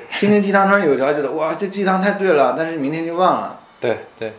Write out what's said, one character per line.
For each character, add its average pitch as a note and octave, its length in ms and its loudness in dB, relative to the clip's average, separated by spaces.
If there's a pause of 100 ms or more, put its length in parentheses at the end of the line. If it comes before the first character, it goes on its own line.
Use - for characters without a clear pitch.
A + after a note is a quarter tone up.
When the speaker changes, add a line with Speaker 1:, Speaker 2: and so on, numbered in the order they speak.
(120)
Speaker 1:
心 G3+ 200 0
灵 G#3 100 4
鸡 G3 80 -2
汤 G3 160 4
突 G3 80 4
然 G3+ 100 4
有 C#3+ 100 4
一 - 20 0
条 C3 180 0
觉 D3 80 -2
得 C3 160 -2
，“哇， D#3 160 -2
这 F#3+ 140 -6
鸡 G3+ 160 -4
汤 F#3 180 0
太 G3+ 100 2
对 F#3+ 200 2
了”， C3 260 2
但 D#3+ 100 -2
是 E3 80 -6
明 C#3+ 140 -4
天 E3 160 -4
就 E3+ 80 -6
忘 E3+ 260 2
了。 G2 200 -10 (200)
Speaker 2:
对， A#2 180 -2 (200)
对。 A2 200 -8